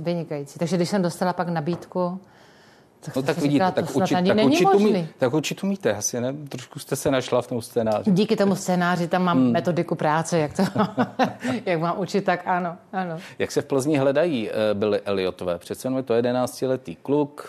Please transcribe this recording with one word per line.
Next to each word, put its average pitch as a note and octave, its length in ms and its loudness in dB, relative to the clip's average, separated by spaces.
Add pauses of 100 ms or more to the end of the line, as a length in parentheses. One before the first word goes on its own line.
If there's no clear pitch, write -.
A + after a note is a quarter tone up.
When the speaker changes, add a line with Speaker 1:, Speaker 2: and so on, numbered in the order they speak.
Speaker 1:
vynikající. D#3 580 -6
Takže F3 160 0
když E3+ 140 2
jsem G3+ 120 2
dostala F3 320 0
pak F3 160 -4
nabídku, F3 720 -4 (800)
tak - 160 -12
Speaker 2:
No C3+ 60 0
Speaker 1:
jsem C#3 60 -4
Speaker 2:
tak - 80 0
Speaker 1:
si E3+ 60 -4
Speaker 2:
vidíte, C#3+ 120 2
Speaker 1:
říkala, F#3 180 4
Speaker 2:
tak - 140 0
Speaker 1:
to D#3 60 -6
snad F#3+ 140 2
Speaker 2:
učit, F3+ 100 2
Speaker 1:
ani F3+ 120 2
Speaker 2:
tak G#3 100 4
Speaker 1:
není A3 120 6
Speaker 2:
učit E4+ 160 4
umí-, F#4+ 160 6
Speaker 1:
možný. G3 260 2 (100)
Speaker 2:
tak B2+ 160 2
učit D#3 300 -2
umíte F#3+ 320 0
asi, A#2 260 -4
ne? C3 120 -2 (160)
Trošku C3 300 -12
jste - 160 -6
se D3 160 0
našla B2+ 300 2
v - 60 -6
tom B2 140 -4
scénáři. A2 500 0
Speaker 1:
Díky G#3+ 240 2
tomu G3+ 200 2
scénáři F3+ 520 0
tam F3+ 160 2
mám F3 140 2
Speaker 2:
Hmm. B2+ 140 4
Speaker 1:
metodiku E3 440 0
práce, D#3+ 440 0
jak D3 140 0
to, F#3+ 100 0 (520)
<laughs> A#3+ 500 -2
jak E3+ 140 0
mám E3+ 200 -2
učit, F#3+ 260 -2
tak F3+ 220 0
ano, F3+ 300 -2 (160)
ano. F3+ 240 -6 (220)
Speaker 2:
Jak - 120 -4
se C#3+ 100 0
v - 40 -4
Plzni C#3 320 0
hledají, C3+ 520 2
eh, - 40 -6 (200)
Billy G#2 280 0
Elliotové? F#2 560 -2
Přece - 300 -10
jenom C3 100 -2
je C3 60 -2
to A#2 100 -2
jedenáctiletý B2 840 -2
kluk, C#3+ 540 -2